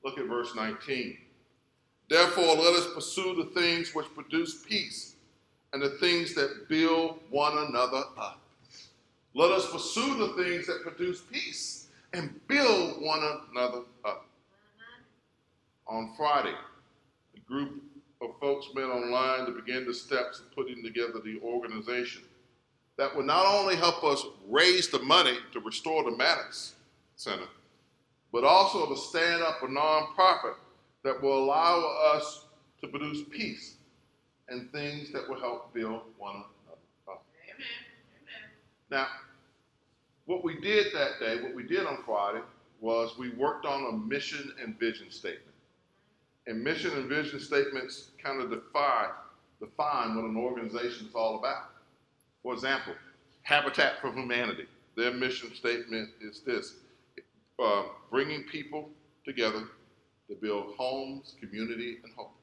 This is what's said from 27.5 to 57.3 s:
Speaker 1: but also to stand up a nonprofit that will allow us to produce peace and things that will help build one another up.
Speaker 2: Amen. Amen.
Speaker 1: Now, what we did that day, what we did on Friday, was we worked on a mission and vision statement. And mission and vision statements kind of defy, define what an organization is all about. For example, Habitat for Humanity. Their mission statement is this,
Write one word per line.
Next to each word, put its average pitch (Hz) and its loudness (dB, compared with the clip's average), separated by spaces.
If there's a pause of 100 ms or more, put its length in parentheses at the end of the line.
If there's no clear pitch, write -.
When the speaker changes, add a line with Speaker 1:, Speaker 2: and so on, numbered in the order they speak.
Speaker 1:
but 120 0
also 185 8
to 135 -4
stand 170 0
up 160 -2
a 127 -6
nonprofit 151 4 (460)
that 131 0
will 135 4
allow 165 4 (360)
us - -4 (360)
to 147 -10
produce 147 -6
peace - -8 (720)
and 123 -10
things 147 -8
that 131 -8
will 127 -8
help 123 -6
build 113 -4 (160)
one 101 -12
another - -20 (280)
up. 92 -16 (240)
Speaker 2:
Amen. - -16 (540)
Amen. - -20 (380)
Speaker 1:
Now, 135 -2 (1160)
what 175 -4
we 160 -4
did 208 2
that 139 0
day, 117 -2
what 127 -6
we 123 -8
did 175 0
on 135 -6
Friday, 104 -2 (380)
was 113 -2
we 127 -8
worked 139 -2
on 139 -2
a 113 -4
mission 135 -6
and 110 -12
vision 107 -2
statement. - -12 (1000)
And 113 -8
mission 160 -2
and 135 -4
vision 143 -2
statements 135 -2 (120)
kind 135 -4
of 113 -4
defy, 117 0 (480)
define 120 -2
what 113 -4
an 110 -4
organization 117 -4
is - -20
all 113 0
about. - -4 (720)
For 123 -4
example, 127 -2 (480)
Habitat 143 2
for 127 -6
Humanity. 120 -2 (300)
Their 120 0
mission 127 -6
statement 113 -4 (100)
is 107 -16
this, 113 -4 (880)